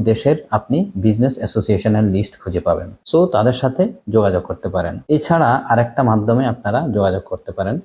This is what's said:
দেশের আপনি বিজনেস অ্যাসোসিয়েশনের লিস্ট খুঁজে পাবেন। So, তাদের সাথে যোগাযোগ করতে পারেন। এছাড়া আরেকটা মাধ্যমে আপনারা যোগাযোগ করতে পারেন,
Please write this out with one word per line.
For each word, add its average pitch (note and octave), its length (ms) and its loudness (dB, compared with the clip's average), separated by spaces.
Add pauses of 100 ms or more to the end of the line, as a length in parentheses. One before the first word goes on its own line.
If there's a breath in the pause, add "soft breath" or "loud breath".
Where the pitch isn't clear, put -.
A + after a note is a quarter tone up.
দেশের A2 320 2 (160)
আপনি D3+ 440 -2
বিজনেস A2 420 2
অ্যাসোসিয়েশনের G#2+ 680 0
লিস্ট G2+ 380 0
খুঁজে F#2 180 -4
পাবেন। E2 300 -2 (220)
So, D#3+ 140 2
তাদের A#2 280 2
সাথে C3 300 -2 (260)
যোগাযোগ G2 340 2
করতে - 260 -8
পারেন। F2+ 380 -4
এছাড়া D3+ 420 2 (220)
আরেকটা A#2 320 2
মাধ্যমে A#2 420 2
আপনারা A#2+ 340 -2 (100)
যোগাযোগ G2 360 0
করতে - 260 -10
পারেন, G2 340 -4